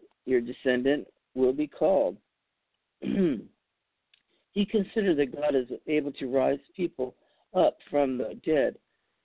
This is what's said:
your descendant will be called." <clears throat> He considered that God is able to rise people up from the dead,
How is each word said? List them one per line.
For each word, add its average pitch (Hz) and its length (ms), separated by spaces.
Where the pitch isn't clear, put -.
your 127 160
descendant 127 640
will 127 180
be 147 140
called." 139 500
<clears throat> 156 380
He 202 120
considered 196 500
that 143 180
God 147 200
is 127 100
able 147 240
to 135 160
rise 135 320
people - 400
up 180 220
from 135 300
the 110 260
dead, 143 300